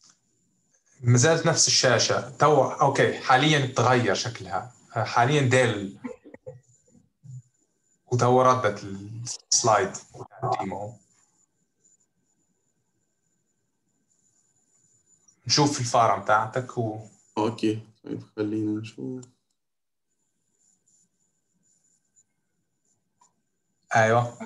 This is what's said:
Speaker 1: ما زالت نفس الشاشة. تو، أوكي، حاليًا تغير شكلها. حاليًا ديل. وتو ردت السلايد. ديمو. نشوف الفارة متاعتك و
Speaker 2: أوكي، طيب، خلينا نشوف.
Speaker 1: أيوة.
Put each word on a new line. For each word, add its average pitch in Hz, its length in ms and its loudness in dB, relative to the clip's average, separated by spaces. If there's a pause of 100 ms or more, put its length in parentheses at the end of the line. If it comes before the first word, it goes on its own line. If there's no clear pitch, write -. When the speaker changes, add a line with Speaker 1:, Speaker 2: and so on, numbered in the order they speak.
(1000)
Speaker 1:
ما 123 180 4
زالت 160 280 4
نفس - 220 2
الشاشة. 107 640 0
تو، 147 340 4
أوكي، - 540 0
حاليًا 143 480 2
تغير 117 480 2
شكلها. - 580 -8 (180)
حاليًا 120 500 0
ديل. 117 580 0 (2000)
وتو 123 360 2
ردت 110 420 2 (680)
السلايد. 101 400 2 (680)
ديمو. 98 340 -10 (4000)
نشوف 147 340 2
الفارة 113 400 2
متاعتك 113 580 -2
و 113 220 -6 (380)
Speaker 2:
أوكي، 110 420 -2 (240)
طيب، 113 180 -12 (140)
خلينا 107 440 -4
نشوف. 127 440 -12 (4000)
Speaker 1:
أيوة. 117 500 2